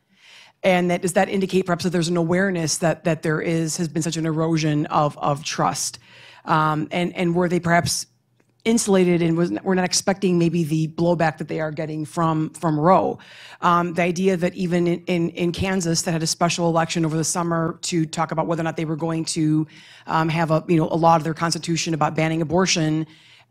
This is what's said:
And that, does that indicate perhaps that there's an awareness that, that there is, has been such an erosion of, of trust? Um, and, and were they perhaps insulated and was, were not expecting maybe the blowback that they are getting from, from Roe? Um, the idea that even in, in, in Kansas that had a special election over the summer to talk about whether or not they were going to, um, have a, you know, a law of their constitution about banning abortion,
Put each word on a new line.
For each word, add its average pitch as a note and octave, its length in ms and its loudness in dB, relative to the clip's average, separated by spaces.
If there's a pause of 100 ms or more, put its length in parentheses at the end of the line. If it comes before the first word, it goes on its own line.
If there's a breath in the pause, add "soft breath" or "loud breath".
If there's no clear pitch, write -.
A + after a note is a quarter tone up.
(640 loud breath)
And F3+ 260 4
that, F3 140 0
does F3 100 -2
that F#3+ 160 2
indicate F#3+ 380 0
perhaps F3 160 -2
that F3+ 80 0
there's E3+ 160 0
an F3 100 0
awareness E3+ 640 0
that, D#3+ 240 0
that D#3+ 180 0
there D#3 180 0
is, E3 380 -2
has F3 100 -2
been D3+ 140 -4
such E3 160 -2
an D#3+ 80 -2
erosion D#3 640 0
of, D3+ 320 0
of D3 240 -2
trust? - 560 -4 (460 loud breath)
Um, D#3 440 0
and, F3 260 -2
and E3+ 200 0
were F3+ 120 2
they F3 120 0
perhaps E3+ 480 0 (580)
insulated F#3 560 4
and E3 160 0
was, F3 140 0 (120)
were F#3+ 120 0
not F#3 100 0
expecting F#3 540 0
maybe E3+ 240 2
the D#3 240 -2
blowback E3+ 500 0
that D#3 100 -10
they D#3+ 120 -6
are D#3 100 -4
getting D#3 360 -8
from, D#3+ 440 0
from D#3 300 -2
Roe? E3 400 4 (420 loud breath)
Um, F3 320 2
the F3 80 0
idea F#3 340 0
that F3 200 -2
even F3 320 0
in, F3 180 -2
in, E3+ 240 0
in F3 220 -2
Kansas F3+ 500 -2
that F3+ 100 -2
had D#3+ 120 -2
a D#3 40 -2
special E3+ 400 0
election E3 380 0
over D3+ 100 -2
the D#3+ 80 0
summer E3 600 -2
to D#3+ 240 -2
talk D#3+ 240 -4
about C3+ 160 -2
whether E3 140 -2
or - 20 -2
not D#3+ 140 -4
they E3 80 -4
were D#3 100 -4
going D#3+ 300 -4
to, D#3 420 0 (400 loud breath)
um, D#3+ 200 0
have D#3+ 220 0
a, D#3 180 2
you F3 100 4
know, D#3+ 120 2
a E3+ 80 0
law E3 180 6
of D#3 80 2
their D#3+ 120 -4
constitution E3 580 -4
about D3+ 220 0
banning D#3+ 260 0
abortion, D#3+ 640 0 (460 loud breath)